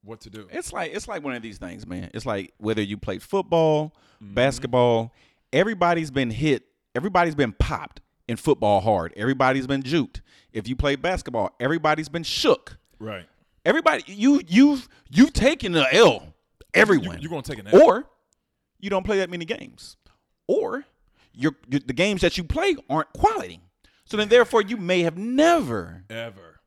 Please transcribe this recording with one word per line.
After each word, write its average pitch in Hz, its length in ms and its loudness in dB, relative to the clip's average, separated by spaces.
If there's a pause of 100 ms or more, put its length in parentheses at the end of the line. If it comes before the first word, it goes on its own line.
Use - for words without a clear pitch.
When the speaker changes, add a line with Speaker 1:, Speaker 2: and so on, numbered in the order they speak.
Speaker 1:
what 101 160 -18
to - 80 -20
do. 104 220 -18
Speaker 2:
It's - 200 -10
like, 165 220 -8
it's 202 140 -10
like 190 160 -10
one 139 120 -6
of 117 60 -12
these 110 160 -14
things, 90 280 -16
man. 90 280 -12
It's 107 120 -10
like 101 320 -6
whether 107 240 -2
you 101 160 -4
play 95 220 -8
football, 160 720 0 (300)
Speaker 1:
Mm-hmm. 101 100 -18
Speaker 2:
basketball, 123 800 0 (380)
everybody's 175 580 0
been 131 220 -2
hit, 127 320 0 (320)
everybody's 175 400 0
been 135 160 0
popped - 480 -6 (300)
in 113 80 -4
football 104 420 2
hard. 92 380 0
Everybody's 131 500 0
been 135 160 -4
juked. 139 380 -4 (320)
If 107 160 -8
you 127 80 -6
play 143 180 0
basketball, 135 640 -4
everybody's 151 480 -2
been 160 160 -8
shook. - 540 0 (200)
Speaker 1:
Right. 104 280 -12 (400)
Speaker 2:
Everybody, 302 420 0
you, 220 400 2
you've, 262 400 4 (220)
you've 254 240 4
taken 233 420 0
a 143 160 2
L. 139 420 4 (400)
Everyone. 156 440 2
Speaker 1:
You, 139 60 -12
you 147 60 -10
gonna 160 120 -8
take 131 180 -12
an 98 80 -18
L. 175 160 10
Speaker 2:
Or 240 260 4 (680)
you 196 100 -10
don't 190 160 -2
play 202 120 0
that 185 120 -2
many 175 140 -8
games. - 540 -12 (500)
Or 277 380 -2 (480)
your, 139 200 -2 (160)
your, 139 120 -2
the 131 120 -8
games 185 280 0
that 175 160 0
you 175 80 -8
play 330 320 -2 (120)
aren't 156 220 -4
quality. 370 480 -2 (460)
So - 100 -10
then, 208 140 -2
therefore, 233 320 6
you 208 160 -4
may 180 240 0
have 165 160 -2
never 185 920 0
Speaker 1:
Ever. 101 580 -16